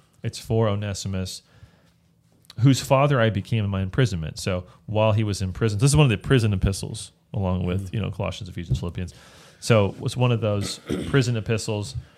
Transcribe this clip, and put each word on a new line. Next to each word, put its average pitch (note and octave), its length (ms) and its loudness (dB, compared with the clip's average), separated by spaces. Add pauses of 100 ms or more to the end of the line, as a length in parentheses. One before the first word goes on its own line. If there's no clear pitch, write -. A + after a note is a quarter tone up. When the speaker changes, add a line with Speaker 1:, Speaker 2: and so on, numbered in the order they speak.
(220)
Speaker 1:
It's A2+ 180 -8
for A2+ 280 0
Onesimus, G2 760 -4 (1160)
"whose B2+ 220 6
father C#3 400 4
I A2 80 4
became G2+ 340 -2
in G2 60 -2
my F#2+ 140 -2
imprisonment." F#2 540 -2
So F2+ 280 -4 (200)
while G#2+ 280 2
he A2 100 2
was G2+ 180 -2
in F#2 120 -2
prison, G#2 260 0
this C#3 120 4
is C#3+ 40 4
one D3+ 120 6
of - 40 4
the G2 60 2
prison A2+ 340 2
epistles, G2 640 -2 (200)
along F#2 320 -2
with, F#2+ 200 -2
Speaker 2:
Mm-hmm. F#2+ 100 -8
Speaker 1:
you G#2+ 60 -2
know, F#2+ 100 -4
Colossians, F#2 380 -6
Ephesians, F2 300 -4
Philippians. F2 340 -6 (480)
So G#2 300 4
it - 100 -12
was A#2+ 160 -4
one B2 160 2
of G#2+ 80 0
those G2+ 380 -2
<clears throat> - 280 -6
prison B2 300 2
epistles, G#2 580 -4 (220)